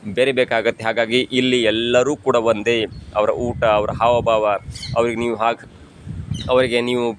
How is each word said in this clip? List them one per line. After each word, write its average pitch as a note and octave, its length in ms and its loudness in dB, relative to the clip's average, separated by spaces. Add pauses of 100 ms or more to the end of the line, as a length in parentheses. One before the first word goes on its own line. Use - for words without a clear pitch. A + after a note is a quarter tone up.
ಬೆರಿಬೇಕಾಗತ್ತೆ. A#2 760 0
ಹಾಗಾಗಿ A#2 480 0
ಇಲ್ಲಿ B2+ 320 2
ಎಲ್ಲರೂ A#2+ 520 2
ಕೂಡ B2+ 200 -2
ಒಂದೇ, A2+ 500 2 (300)
ಅವರ G#2+ 140 2
ಊಟ, A#2+ 340 -2
ಅವರ G#2 280 2
ಹಾವಭಾವ, A2+ 560 2 (500)
ಅವ್ರಿಗೆ A#2 180 0
ನೀವು A#2 200 -2
ಹಾಗೆ, A2+ 460 -4 (680)
ಅವರಿಗೆ B2 320 2
ನೀವು A#2+ 380 -2